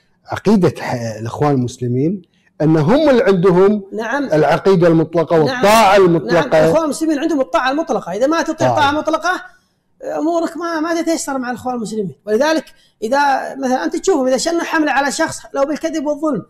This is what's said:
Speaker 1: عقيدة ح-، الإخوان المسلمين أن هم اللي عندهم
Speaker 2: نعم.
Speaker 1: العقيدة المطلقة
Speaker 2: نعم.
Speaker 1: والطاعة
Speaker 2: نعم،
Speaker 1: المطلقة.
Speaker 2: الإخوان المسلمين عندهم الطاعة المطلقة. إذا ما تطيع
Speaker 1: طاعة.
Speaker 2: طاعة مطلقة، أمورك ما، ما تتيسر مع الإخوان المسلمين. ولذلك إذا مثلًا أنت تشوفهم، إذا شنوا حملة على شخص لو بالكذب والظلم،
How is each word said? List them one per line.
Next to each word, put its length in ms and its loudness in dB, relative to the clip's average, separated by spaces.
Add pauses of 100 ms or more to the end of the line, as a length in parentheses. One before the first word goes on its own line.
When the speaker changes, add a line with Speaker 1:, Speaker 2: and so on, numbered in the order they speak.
(260)
Speaker 1:
عقيدة 560 0
ح-، 120 -6 (260)
الإخوان 320 -2
المسلمين 680 -2 (400)
أن 160 4
هم 320 2
اللي 140 4
عندهم 600 2 (100)
Speaker 2:
نعم. 300 -4
Speaker 1:
العقيدة 640 2
المطلقة 500 2
Speaker 2:
نعم. 80 4
Speaker 1:
والطاعة 520 4
Speaker 2:
نعم، 80 6
Speaker 1:
المطلقة. 600 2
Speaker 2:
الإخوان 180 2
المسلمين 360 -2
عندهم 220 -2
الطاعة 300 0
المطلقة. 400 -2
إذا 160 0
ما 140 0
تطيع 260 -2
Speaker 1:
طاعة. 120 2
Speaker 2:
طاعة 120 2
مطلقة، 500 -2 (640)
أمورك 540 -2
ما، 220 -6
ما 220 -2
تتيسر 360 -4
مع 140 -6
الإخوان 240 -6
المسلمين. 400 -6 (100)
ولذلك 400 0 (360)
إذا 540 -2
مثلًا 280 -2
أنت 120 -4
تشوفهم، 320 0
إذا 100 2
شنوا 260 -2
حملة 280 -2
على 200 0
شخص 280 -4 (140)
لو 120 0
بالكذب 400 -4
والظلم، 440 -4